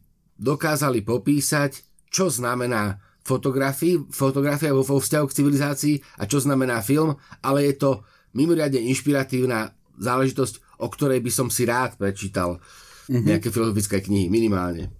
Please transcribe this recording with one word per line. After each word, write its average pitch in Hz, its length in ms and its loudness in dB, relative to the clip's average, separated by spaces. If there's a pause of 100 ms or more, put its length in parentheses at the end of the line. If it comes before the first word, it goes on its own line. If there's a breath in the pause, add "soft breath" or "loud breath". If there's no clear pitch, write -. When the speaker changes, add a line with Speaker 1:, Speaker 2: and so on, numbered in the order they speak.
(360)
Speaker 1:
dokázali 143 640 0
popísať, 139 800 0 (320)
čo 185 160 0
znamená 120 720 -2 (240 soft breath)
fotografii-, 139 880 0
fotografia 143 640 0
vo, 135 80 4
vo 139 160 2
vzťahu 147 280 0
k - 80 -8
civilizácii 143 600 2 (240 loud breath)
a 104 80 -6
čo 139 160 0
znamená 131 400 0
film, 147 320 2 (240 loud breath)
ale 143 320 2
je 139 80 -2
to 139 120 2 (440 soft breath)
mimoriadne 147 480 2
inšpiratívna 127 880 0 (240)
záležitosť, 131 880 -2
o 127 80 -2
ktorej 131 320 0
by 120 80 -4
som 123 160 0
si 120 160 -2
rád 117 320 0
prečítal 98 640 -2 (480 loud breath)
Speaker 2:
Mhm. 127 240 2
Speaker 1:
nejaké 165 180 0
filozofické 104 540 0
knihy, 98 240 2
minimálne. 92 720 0